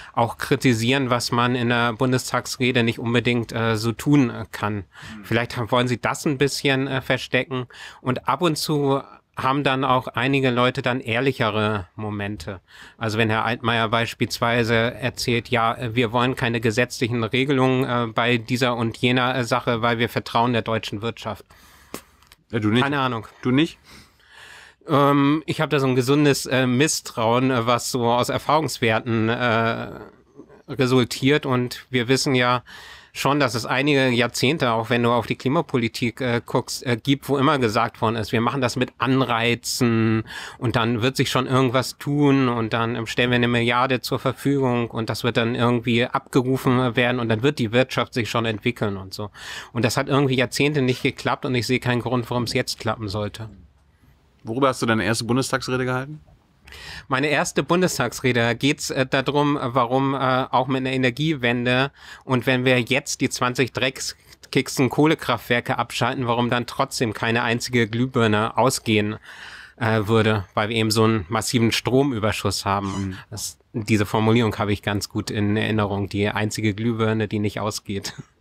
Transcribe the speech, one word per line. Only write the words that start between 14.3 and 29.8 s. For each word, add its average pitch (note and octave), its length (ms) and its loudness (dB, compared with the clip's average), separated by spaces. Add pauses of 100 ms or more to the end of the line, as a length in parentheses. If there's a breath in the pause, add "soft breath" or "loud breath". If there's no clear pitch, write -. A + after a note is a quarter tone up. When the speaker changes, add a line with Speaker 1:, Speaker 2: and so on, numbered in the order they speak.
Speaker 1:
erzählt, A#2 760 -2
„Ja, A2+ 240 2
äh, A#2 220 -8
wir A#2 160 2
wollen B2 240 2
keine A#2 260 -2
gesetzlichen A#2+ 640 0
Regelungen, C3 600 2
äh, A#2+ 300 -2
bei A#2+ 240 2
dieser A#2+ 380 -2
und A#2 220 -2
jener, B2+ 380 2
äh, C3 80 0
Sache, A#2+ 380 -2
weil A#2+ 160 2
wir A#2 100 0
vertrauen A#2+ 460 0
der A2+ 80 0
deutschen G#2+ 400 -4
Wirtschaft.“ A2 440 -8 (1080 loud breath)
Speaker 3:
Ja, A#2+ 60 -2
du G#2+ 80 0
nicht? A#2 160 4
Speaker 1:
Keine C#3+ 160 0
Ahnung. B2 280 -2 (160)
Speaker 3:
Du B2+ 80 0
nicht? D3 280 2 (1080 loud breath)
Speaker 1:
Ähm, C#3+ 600 4
ich D#3+ 160 -2
hab D3+ 80 -2
da D3 100 2
so C3+ 80 2
ein B2+ 80 2
gesundes, C#3 520 4
äh, B2+ 200 2
Misstrauen, B2 840 2
äh, A#2+ 160 0
was A#2+ 260 0
so A#2 200 2
aus A#2+ 160 2
Erfahrungswerten, A#2+ 1000 0
äh, A#2 580 0 (800)